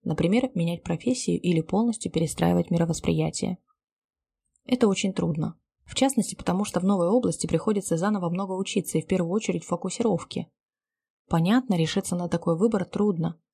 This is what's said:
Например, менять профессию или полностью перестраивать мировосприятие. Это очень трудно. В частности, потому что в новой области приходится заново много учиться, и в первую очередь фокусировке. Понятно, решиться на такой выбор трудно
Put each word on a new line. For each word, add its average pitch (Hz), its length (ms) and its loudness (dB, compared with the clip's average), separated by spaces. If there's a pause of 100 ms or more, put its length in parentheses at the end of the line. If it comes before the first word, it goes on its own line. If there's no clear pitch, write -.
Например, 185 520 2
менять 170 280 -2
профессию 175 560 -2
или 170 220 2
полностью 214 500 0
перестраивать 170 580 2
мировосприятие. 165 880 0 (1080)
Это 247 220 2
очень 190 240 0
трудно. - 460 -2 (280)
В - 100 -16
частности, - 400 0
потому 190 300 -2
что - 140 -2
в 175 40 -2
новой 185 240 2
области 190 400 0
приходится 185 500 0
заново 185 320 0
много 185 240 -4
учиться, 190 440 -2
и 160 40 2
в - 60 -14
первую 175 240 0
очередь 185 340 -2
фокусировке. 185 840 -2 (840)
Понятно, 196 460 2
решиться 170 400 0
на 175 140 -4
такой 165 280 0
выбор 202 280 2
трудно 170 540 -2 (140)